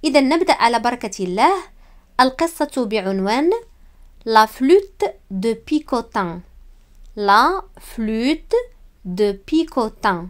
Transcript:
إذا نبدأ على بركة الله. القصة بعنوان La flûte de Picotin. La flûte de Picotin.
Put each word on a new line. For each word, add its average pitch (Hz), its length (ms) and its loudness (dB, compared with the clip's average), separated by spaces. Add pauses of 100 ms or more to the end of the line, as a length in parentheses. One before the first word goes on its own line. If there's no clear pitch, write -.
إذا 285 160 4
نبدأ 320 340 2
على 233 240 0
بركة 226 460 -4
الله. 220 300 2 (680)
القصة 277 640 0
بعنوان 208 680 -2 (760)
La 220 200 6
flûte 349 580 2 (260)
de 196 240 -2
Picotin. 226 880 -4 (760)
La 226 480 2 (160)
flûte 233 760 -4 (500)
de 202 280 -2
Picotin. 220 960 -2